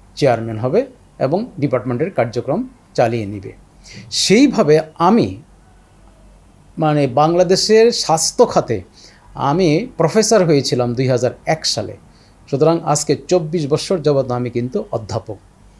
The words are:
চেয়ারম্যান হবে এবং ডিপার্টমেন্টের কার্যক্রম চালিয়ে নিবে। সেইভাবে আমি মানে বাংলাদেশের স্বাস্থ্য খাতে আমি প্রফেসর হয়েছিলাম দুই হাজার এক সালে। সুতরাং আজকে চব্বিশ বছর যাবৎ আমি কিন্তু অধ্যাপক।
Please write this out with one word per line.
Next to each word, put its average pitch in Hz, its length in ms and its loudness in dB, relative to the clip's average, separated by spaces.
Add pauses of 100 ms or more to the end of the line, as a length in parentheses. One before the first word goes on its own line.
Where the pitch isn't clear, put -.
(160)
চেয়ারম্যান 113 420 -2
হবে 151 280 0 (320)
এবং 175 280 -2 (140)
ডিপার্টমেন্টের 127 500 -2
কার্যক্রম 127 580 -4 (260)
চালিয়ে 117 320 0
নিবে। 98 260 -12 (580)
সেইভাবে 202 680 4 (180)
আমি 170 380 2 (1400)
মানে 151 280 2
বাংলাদেশের 180 840 4
স্বাস্থ্য - 540 0
খাতে 117 360 -2 (520)
আমি 160 520 0 (100)
প্রফেসর 208 480 2
হয়েছিলাম 127 500 0
দুই 127 140 -2
হাজার 123 220 0 (160)
এক 160 200 -2
সালে। 104 300 -6 (540)
সুতরাং 156 340 2
আজকে 147 320 0 (120)
চব্বিশ 165 380 0
বছর 151 320 -2
যাবৎ 139 320 0
আমি 123 200 -4
কিন্তু 127 420 -4
অধ্যাপক। 110 440 -8 (440)